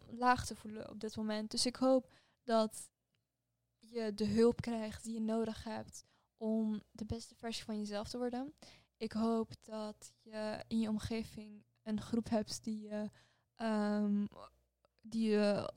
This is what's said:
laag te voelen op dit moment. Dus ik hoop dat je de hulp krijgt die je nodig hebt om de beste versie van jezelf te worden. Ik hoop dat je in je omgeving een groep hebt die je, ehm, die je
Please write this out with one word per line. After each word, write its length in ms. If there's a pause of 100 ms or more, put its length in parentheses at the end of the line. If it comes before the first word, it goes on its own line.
(100)
laag 360
te 100
voelen 340
op 100
dit 160
moment. 340
Dus 160
ik 100
hoop 340 (320)
dat 480 (880)
je 360
de 120
hulp 340
krijgt 440
die 100
je 60
nodig 440
hebt 400 (320)
om 540
de 140
beste 300
versie 300
van 140
jezelf 300
te 100
worden. 360 (420)
Ik 160
hoop 480
dat 520 (100)
je 460
in 120
je 80
omgeving 760 (180)
een 180
groep 300
hebt 340
die 160
je, 300 (440)
ehm, 720 (720)
die 300
je 460